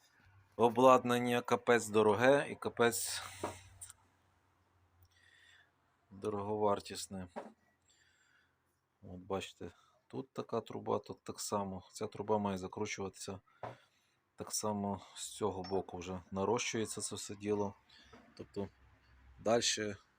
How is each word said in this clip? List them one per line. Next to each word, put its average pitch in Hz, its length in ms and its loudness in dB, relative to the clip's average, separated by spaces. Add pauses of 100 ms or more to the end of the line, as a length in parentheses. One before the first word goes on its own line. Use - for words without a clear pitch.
(560)
обладнання 120 880 6
капець 120 460 4
дороге 110 640 6
і 104 60 -8
капець - 680 -2 (3000)
дороговартісне. 101 1160 -2 (1700)
От 92 180 -14
бачите, 92 520 -6 (360)
тут 135 260 -10
така 117 280 -4
труба, 110 380 -2
тут - 240 -12
так - 160 -10
само. 98 520 -4
Ця 107 160 -6
труба 107 300 0
має 101 200 0
закручуватися 98 840 -6 (960)
так - 180 -10
само 101 480 -2 (140)
з - 200 -12
цього 95 280 -2
боку 92 340 -2
вже. 90 240 -8 (100)
Нарощується 104 680 0
це - 140 -6
все 101 200 -10
діло. 101 400 -2 (600)
Тобто - 340 -10 (680)
далі 107 580 2 (240)